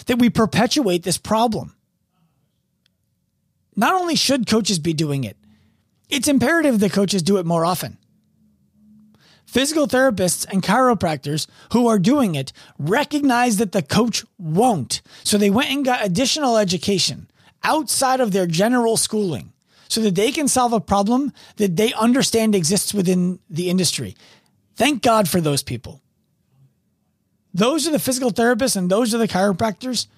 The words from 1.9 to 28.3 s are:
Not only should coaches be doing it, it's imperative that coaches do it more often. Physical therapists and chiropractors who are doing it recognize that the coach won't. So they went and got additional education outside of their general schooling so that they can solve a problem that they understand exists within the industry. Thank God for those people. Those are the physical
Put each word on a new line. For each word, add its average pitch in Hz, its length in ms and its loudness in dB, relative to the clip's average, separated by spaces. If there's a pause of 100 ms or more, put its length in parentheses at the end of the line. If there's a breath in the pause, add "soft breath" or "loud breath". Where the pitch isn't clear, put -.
Not 262 180 2
only 349 220 0
should 254 320 0
coaches 214 320 0
be 160 140 -2
doing 143 300 -2
it, 98 140 -10 (720 soft breath)
it's 285 180 -2
imperative 277 520 2
that 202 120 2
coaches 196 320 0
do 196 140 2
it 180 80 -2
more 165 200 0
often. 165 320 -4 (1500 soft breath)
Physical 294 420 0
therapists 214 600 0
and 190 120 -2
chiropractors 180 840 0 (240 loud breath)
who 240 160 2
are 220 120 2
doing 214 360 2
it 135 160 -6 (260 loud breath)
recognize 247 800 0
that 208 140 -2
the 196 100 0
coach 214 440 -2 (120)
won't. 175 640 -2 (220 loud breath)
So - 140 0
they 202 120 4
went 262 200 2
and 277 160 -2
got 247 200 0
additional 240 520 0
education 185 720 -2 (340 soft breath)
outside 254 560 0
of 226 120 0
their 185 160 0
general 226 500 2
schooling 175 560 -4 (340 soft breath)
so - 140 -2
that 208 140 2
they 208 180 2
can 294 160 -2
solve 247 240 2
a 214 80 0
problem 220 500 0 (240 loud breath)
that 190 220 0
they 226 160 2
understand 220 640 2
exists 185 380 0
within 180 460 0 (100)
the 175 200 -4
industry. 175 480 -2 (580 soft breath)
Thank 285 260 0
God 220 280 2
for 185 100 0
those 147 240 -2
people. - 380 -12 (1500)
Those 262 340 0
are 320 40 -4
the 277 80 0
physical 254 320 -2